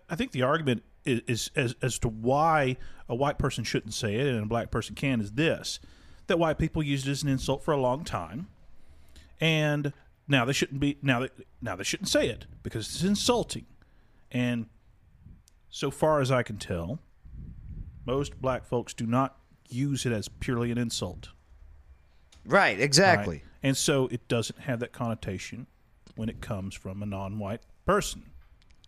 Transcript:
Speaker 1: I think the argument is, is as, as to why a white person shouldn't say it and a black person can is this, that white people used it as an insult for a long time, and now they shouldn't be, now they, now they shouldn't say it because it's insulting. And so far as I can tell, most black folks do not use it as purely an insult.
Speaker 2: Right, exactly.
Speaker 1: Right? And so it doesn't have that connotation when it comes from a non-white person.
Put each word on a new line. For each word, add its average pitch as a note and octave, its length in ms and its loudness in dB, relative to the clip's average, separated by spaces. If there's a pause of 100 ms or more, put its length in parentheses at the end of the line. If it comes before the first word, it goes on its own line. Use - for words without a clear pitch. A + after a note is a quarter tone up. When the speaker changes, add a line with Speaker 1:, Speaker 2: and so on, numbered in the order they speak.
Speaker 1:
I E3+ 60 -4
think A#3+ 160 -4
the B2 120 0
argument C#3 400 2 (220)
is, B2 220 2
is A2+ 280 -2
as, B2+ 260 0
as B2 180 -2
to - 80 0
why C3 680 2 (320)
a B2 60 -2
white C#3 240 0
person B2 240 -2
shouldn't A2 320 -2
say G#2 200 -2
it B2+ 120 2
and A#2 160 0
a G#2+ 40 -4
black A2+ 220 -2
person A2+ 240 -4
can C3 280 0
is G2+ 120 -4
this, C#3 460 0 (480)
that F#3 100 4
white E3 220 2
people D#3+ 240 0
used C#3 240 0
it C#3 40 0
as C#3+ 120 -2
an C#3+ 60 0
insult C3+ 340 0
for E3 100 2
a C#3+ 80 2
long B2+ 220 0
time, G#2 440 -6 (920)
and D3+ 520 2 (360)
now C3+ 180 6
they C3+ 80 2
shouldn't C#3 260 0
be, C#3+ 220 2
now C#3 200 4
they, C3 80 -2 (340)
now G#2 120 -4
they F#2+ 80 -8
shouldn't - 260 -4
say D4 200 4
it - 160 -8 (160)
because - 260 -6
it's - 160 -4
insulting. G3+ 640 2 (680)
And B2 360 0 (1040)
so - 180 -4
far D3+ 320 4
as B2+ 100 2
I B2+ 120 4
can G#2 140 -6
tell, F2+ 420 -6 (1040)
most C#3 360 -2
black B2+ 240 0
folks A#2+ 280 -2
do A#2 140 -4
not B2+ 300 2 (320)
use C3 360 -2
it B2 60 2
as G#2+ 160 -2
purely A#2+ 440 -2
an A#2 60 -2
insult. A2+ 520 -4 (1160)
Speaker 2:
Right, C3+ 340 4
exactly. C3+ 580 6
Speaker 1:
Right? - 80 -16 (180)
And C3+ 140 4
so C3+ 300 4
it A#2+ 200 -6
doesn't - 320 -2
have A#2+ 200 -4
that A#2 120 -6
connotation A2+ 760 -6 (480)
when A2 140 -4
it - 120 -10
comes F#2+ 340 -6
from F#2+ 260 -10
a G#2 40 -6
non-white G2 560 -6 (240)
person. - 380 0 (640)